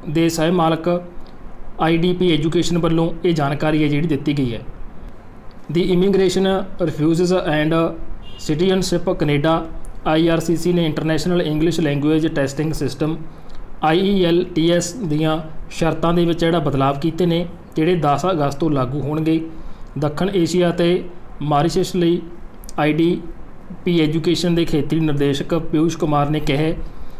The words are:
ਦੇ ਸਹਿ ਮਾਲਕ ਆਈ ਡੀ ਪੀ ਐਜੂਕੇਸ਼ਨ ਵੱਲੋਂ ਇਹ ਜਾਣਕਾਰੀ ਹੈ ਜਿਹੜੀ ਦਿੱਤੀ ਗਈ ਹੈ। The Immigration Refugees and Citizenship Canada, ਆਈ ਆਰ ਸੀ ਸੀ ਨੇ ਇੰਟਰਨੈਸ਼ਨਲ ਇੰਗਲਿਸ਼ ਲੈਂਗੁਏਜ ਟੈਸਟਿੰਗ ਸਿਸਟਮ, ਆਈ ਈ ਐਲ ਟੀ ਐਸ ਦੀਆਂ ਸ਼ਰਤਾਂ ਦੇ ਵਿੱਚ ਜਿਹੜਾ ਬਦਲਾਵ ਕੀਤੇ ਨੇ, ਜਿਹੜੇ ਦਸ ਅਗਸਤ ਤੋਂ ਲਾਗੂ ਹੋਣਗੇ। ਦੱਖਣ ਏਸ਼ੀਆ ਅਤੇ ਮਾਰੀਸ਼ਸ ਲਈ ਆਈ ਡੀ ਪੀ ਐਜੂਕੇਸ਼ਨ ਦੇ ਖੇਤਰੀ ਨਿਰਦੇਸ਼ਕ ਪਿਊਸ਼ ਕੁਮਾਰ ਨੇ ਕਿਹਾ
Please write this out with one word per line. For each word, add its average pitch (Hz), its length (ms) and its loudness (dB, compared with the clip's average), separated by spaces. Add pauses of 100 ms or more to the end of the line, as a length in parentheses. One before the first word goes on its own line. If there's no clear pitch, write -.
ਦੇ 165 200 2
ਸਹਿ 160 220 0
ਮਾਲਕ 160 380 2 (920)
ਆਈ 165 160 4
ਡੀ 180 160 2
ਪੀ 180 220 2
ਐਜੂਕੇਸ਼ਨ 165 440 0
ਵੱਲੋਂ 165 320 2 (140)
ਇਹ 175 100 4
ਜਾਣਕਾਰੀ 151 480 0
ਹੈ 151 60 2
ਜਿਹੜੀ 147 200 0
ਦਿੱਤੀ 143 300 0
ਗਈ 123 160 0
ਹੈ। 107 60 -8 (1120)
The 175 140 2 (100)
Immigration 190 540 4 (320)
Refugees 165 520 2 (200)
and 151 200 2 (720)
Citizenship 185 640 0 (120)
Canada, 151 360 2 (480)
ਆਈ 160 220 4
ਆਰ 165 120 2
ਸੀ 165 160 0
ਸੀ 180 160 0
ਨੇ 175 140 2
ਇੰਟਰਨੈਸ਼ਨਲ 160 560 0
ਇੰਗਲਿਸ਼ 156 380 0
ਲੈਂਗੁਏਜ 151 460 2
ਟੈਸਟਿੰਗ 151 460 -2
ਸਿਸਟਮ, 151 440 -2 (680)
ਆਈ 175 240 4
ਈ 196 160 4
ਐਲ 170 200 4 (100)
ਟੀ 160 160 2
ਐਸ 170 220 2 (120)
ਦੀਆਂ 156 340 0 (320)
ਸ਼ਰਤਾਂ 160 440 0
ਦੇ 175 100 4
ਵਿੱਚ 165 160 0
ਜਿਹੜਾ 165 180 2
ਬਦਲਾਵ 139 420 0
ਕੀਤੇ 165 260 0
ਨੇ, 170 200 0 (300)
ਜਿਹੜੇ 165 180 2
ਦਸ 143 320 2
ਅਗਸਤ 151 320 0
ਤੋਂ 165 120 0
ਲਾਗੂ 139 300 0
ਹੋਣਗੇ। 156 400 0 (580)
ਦੱਖਣ 147 360 0
ਏਸ਼ੀਆ 175 360 2
ਅਤੇ 175 320 2 (400)
ਮਾਰੀਸ਼ਸ 151 540 0
ਲਈ 175 240 2 (580)
ਆਈ 151 140 2
ਡੀ 165 280 2 (640)
ਪੀ 175 160 2
ਐਜੂਕੇਸ਼ਨ 165 540 2
ਦੇ 170 100 2
ਖੇਤਰੀ 156 360 2
ਨਿਰਦੇਸ਼ਕ 143 540 0
ਪਿਊਸ਼ 165 440 0
ਕੁਮਾਰ 147 320 2
ਨੇ 151 100 0
ਕਿਹਾ 139 300 0 (500)